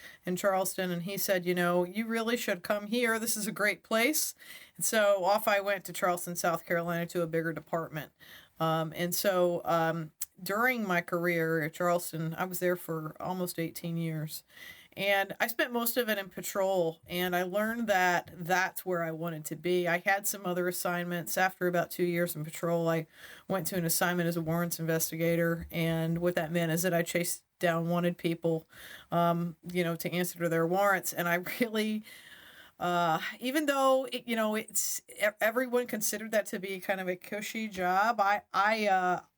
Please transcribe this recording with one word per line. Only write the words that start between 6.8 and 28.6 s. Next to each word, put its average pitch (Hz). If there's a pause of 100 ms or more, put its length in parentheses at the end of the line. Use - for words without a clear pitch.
to 175
a 165
bigger 165
department. 156 (480)
Um, 160
and 175
so, 180
um, 165 (300)
during 220
my 175
career 170
at 160
Charleston, 175
I 185
was 180
there 180
for 160
almost 180
eighteen 165
years. 156 (520)
And 196
I 226
spent 254
most 233
of 240
it 208
in 196
patrol, 185
and 180
I 180
learned 214
that 180
that's 180
where 170
I 165
wanted 160
to 160
be. 175
I 175
had 202
some 202
other 180
assignments. 175
After 185
about 175
two 180
years 170
in 151
patrol, 170
I 165 (400)
went 185
to 196
an 170
assignment 175
as 170
a 170
warrants 170
investigator, 165
and 165
what 175
that 165
meant 170
is 170
that 180
I 175
chased 175 (160)
down 170
wanted 175
people, 165 (420)